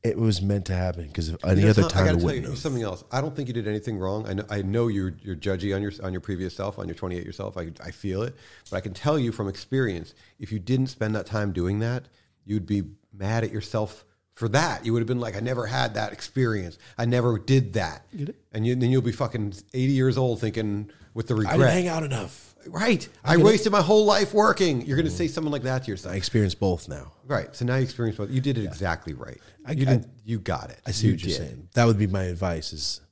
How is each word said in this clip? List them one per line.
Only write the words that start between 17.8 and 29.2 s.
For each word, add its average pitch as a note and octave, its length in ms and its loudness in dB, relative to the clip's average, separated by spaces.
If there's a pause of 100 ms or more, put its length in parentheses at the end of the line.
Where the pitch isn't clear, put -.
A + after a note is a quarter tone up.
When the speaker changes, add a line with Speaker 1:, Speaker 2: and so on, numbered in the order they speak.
Speaker 1:
Get D3 140 -6
it? - 60 -12 (180)
Speaker 2:
And A2 120 -2
you, B2 100 2
then B2+ 160 2
you'll C3 100 4
be B2+ 100 0
fucking A2 420 -4 (200)
eighty C3 200 2
years C3 240 4
old B2 220 2
thinking G#2 520 -2 (240)
with A2 120 -4
the B2+ 80 0
Speaker 1:
"I - 40 2
didn't G#2 140 2
Speaker 2:
regret. B2+ 200 6
Speaker 1:
hang F3+ 160 2
out D#3+ 140 -2
enough." A#2+ 420 -6 (220)
Speaker 2:
Right. G#3 400 0 (160)
Speaker 1:
I C#3+ 100 2
Speaker 2:
"I - 40 6
Speaker 1:
get - 40 8
it. F#3+ 40 8
Speaker 2:
wasted G#3+ 280 6
my G3+ 80 6
whole G#3+ 240 6
life G3 280 4
working." F3 520 4
You're C#3 100 0
gonna D#3+ 140 2
say D#3+ 180 -2
something D#3 240 -2
like C3+ 120 -4
that C3 220 -2
to A2+ 60 -6
yourself. F#2 220 -8
Speaker 1:
I G2 40 -4
experience G2 380 2
both F2+ 320 0
now. D2 240 -12 (160)
Speaker 2:
Right. A#2 260 -4
So B2 120 -4
now B2 100 0
you C3+ 80 2
experience A#2 340 -2
both. G#2 140 -6
You C3 80 0
did C3 180 0
it A2 60 -2
Speaker 1:
Yeah. F2+ 60 -6
Speaker 2:
exactly E2 440 -4
right. B1 260 -14 (260)